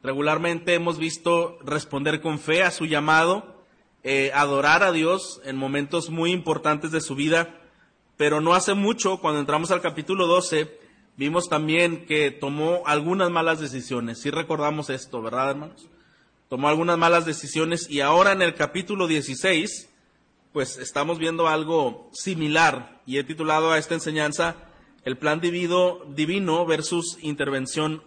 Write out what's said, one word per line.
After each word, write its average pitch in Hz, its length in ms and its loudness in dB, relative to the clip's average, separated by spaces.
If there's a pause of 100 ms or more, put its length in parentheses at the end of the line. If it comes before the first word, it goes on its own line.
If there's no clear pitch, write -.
Regularmente 165 680 0
hemos 170 240 0
visto 170 640 0
responder 147 560 -2
con 156 180 -4
fe 160 240 2
a 180 100 4
su 170 140 -6
llamado, 160 760 2 (400)
eh, 135 300 0
adorar 143 500 4
a 185 80 4
Dios 170 540 0
en 135 100 -6
momentos 143 540 -2
muy 165 220 0
importantes 156 600 0
de 160 80 0
su 139 160 -6
vida, 160 460 0 (560)
pero 151 240 2
no 165 120 4
hace 185 200 4
mucho, 196 480 0
cuando 151 180 0
entramos 151 320 0
al - 80 2
capítulo 170 480 -2
doce, 165 500 0 (380)
vimos 165 320 -2
también 160 580 0
que 151 260 0
tomó 151 540 -2
algunas 175 460 0
malas 160 300 0
decisiones. 123 580 -6
Sí 143 100 -4
recordamos 151 600 -2
esto, 131 320 -8
¿verdad, 123 300 -2
hermanos? 151 360 -10 (640)
Tomó 131 180 0
algunas 165 300 2
malas 165 280 4
decisiones 160 640 -4
y 143 120 -2
ahora 175 320 6
en 190 80 0
el 170 140 2
capítulo 190 520 -2
dieciséis, 160 840 -2 (640)
pues 131 260 -4
estamos 143 400 -2
viendo 165 300 0
algo 156 640 0
similar 151 960 0
y 131 140 -2
he 143 40 -4
titulado 156 480 0
a 156 60 4
esta 151 160 -2
enseñanza 160 640 -2 (480)
El 131 120 -4
plan 151 240 0
divino, 175 580 0 (100)
divino 165 560 0
versus 165 560 -2
intervención 147 840 -4